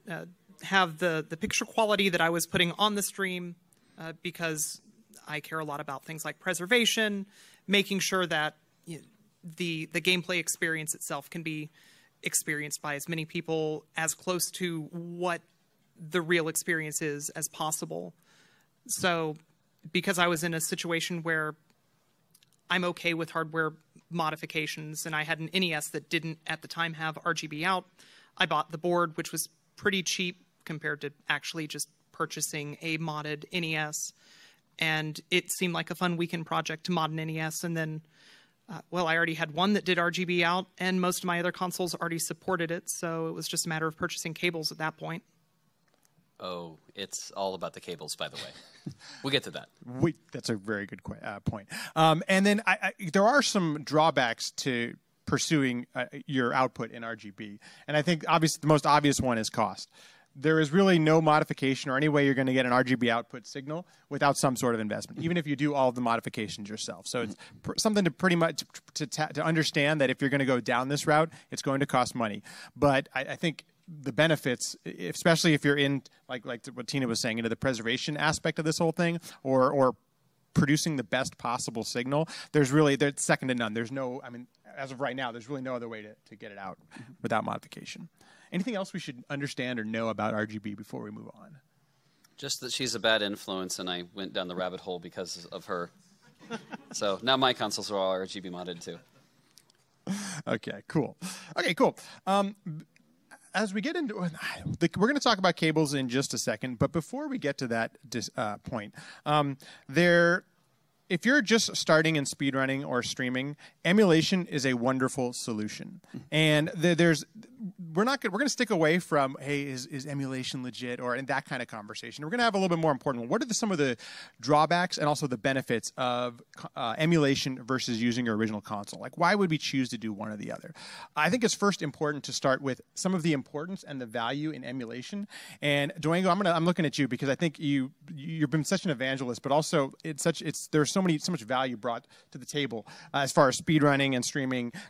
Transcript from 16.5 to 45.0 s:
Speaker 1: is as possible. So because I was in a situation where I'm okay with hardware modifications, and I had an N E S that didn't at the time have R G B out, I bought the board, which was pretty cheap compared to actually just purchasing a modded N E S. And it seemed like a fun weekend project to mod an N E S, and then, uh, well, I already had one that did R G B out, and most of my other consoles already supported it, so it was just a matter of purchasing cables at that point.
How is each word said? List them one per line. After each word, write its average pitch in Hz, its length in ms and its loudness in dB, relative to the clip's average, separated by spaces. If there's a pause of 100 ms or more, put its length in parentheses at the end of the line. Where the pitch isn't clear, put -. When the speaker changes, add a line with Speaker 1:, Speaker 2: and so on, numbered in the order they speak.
Speaker 1:
is 147 260 -4
as 156 180 -6
possible. 160 680 -6 (720)
So 165 480 0 (560)
because 180 260 0
I 180 80 6
was 170 180 2
in 170 120 -2
a 160 60 -4
situation 170 600 -4
where 156 340 -2 (1120)
I'm 180 140 2
okay 175 300 -2
with 165 160 -4
hardware 160 440 -2 (360)
modifications, 156 960 -4
and 165 100 -6
I 151 80 0
had 156 160 -2
an 160 140 -6
N 190 100 4
E 170 100 0
S 151 160 -4
that 147 200 -8
didn't 160 380 -2
at 160 160 -6
the - 40 -16
time 165 260 -4
have 156 300 -6
R 170 100 0
G 160 120 -8
B 151 180 -8
out, 185 220 0 (520)
I 185 100 2
bought 156 240 0
the 165 60 -8
board, 175 400 0
which 165 140 -6
was 160 180 -6 (260)
pretty 196 260 0
cheap 180 420 -4 (220)
compared 151 340 -6
to 143 140 -8 (160)
actually 156 360 -4
just 147 220 -8 (240)
purchasing 151 720 -6
a 160 160 -4
modded 151 560 -6
N 180 100 -2
E 160 120 -2
S. 151 360 -4 (680)
And 156 420 -2 (120)
it 180 180 2
seemed 180 240 -2
like 165 160 -4
a 175 60 -6
fun 175 220 0
weekend 165 280 -4
project 160 420 -4
to 180 40 -2
mod 160 180 0
an 160 100 -4
N 160 100 -6
E 160 100 -6
S, 160 240 -6
and 170 120 -2
then, 160 260 -4 (680)
uh, 185 120 -12 (100)
well, 175 160 0
I 160 80 4
already 165 180 2
had 156 180 -2
one 180 220 2
that 202 120 0
did 180 120 2
R 175 140 2
G 180 140 -2
B 175 180 2
out, 180 240 2 (100)
and 185 240 2
most 180 180 2
of - 40 -12
my 175 160 0
other 175 140 0
consoles 180 420 -4
already 170 240 -4
supported 170 500 -2
it, 175 200 -6
so 165 380 -4
it 160 40 -6
was 165 160 -8
just - 180 -4
a 170 40 -6
matter 160 180 0
of 156 100 -6
purchasing 170 360 -6
cables 165 380 -4
at - 60 -16
that 160 200 -6
point. 160 260 -10 (1160)